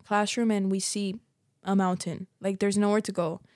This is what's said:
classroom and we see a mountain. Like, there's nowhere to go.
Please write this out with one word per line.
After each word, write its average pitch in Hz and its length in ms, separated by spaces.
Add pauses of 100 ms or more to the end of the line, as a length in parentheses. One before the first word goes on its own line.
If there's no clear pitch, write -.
classroom 214 460
and 196 200
we 190 100
see 202 400 (420)
a 196 140
mountain. 180 500 (140)
Like, 196 180
there's 202 180
nowhere 208 260
to 202 100
go. 170 280 (160)